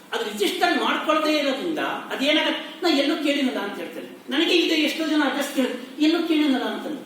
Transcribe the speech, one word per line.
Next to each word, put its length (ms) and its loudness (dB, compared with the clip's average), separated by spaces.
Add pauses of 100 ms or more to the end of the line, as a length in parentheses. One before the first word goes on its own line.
(140)
ಅದು 100 -2
ರಿಜಿಸ್ಟರ್ 600 0
ಮಾಡ್ಕೊಳ್ದೇ 540 0
ಇರೋದ್ರಿಂದ 420 -2
ಅದೇನಾಗತ್ತೆ, 1040 -2
"ನಾ 60 2
ಎಲ್ಲೋ 340 2
ಕೇಳಿನಲ್ಲ" 340 0
ಅಂತ 200 -6
ಹೇಳ್ತೇನೆ. 320 -10 (200)
ನನಗೆ 280 2
ಈಗ 140 4
ಎಷ್ಟೋ 360 0
ಜನ 180 2
ಅಡ್ರೆಸ್ 300 -2
ಕೇಳಿ 500 0
"ಎಲ್ಲೋ 220 4
ಕೇಳಿನಲ್ಲ" 360 4
ಅಂತ. 420 -6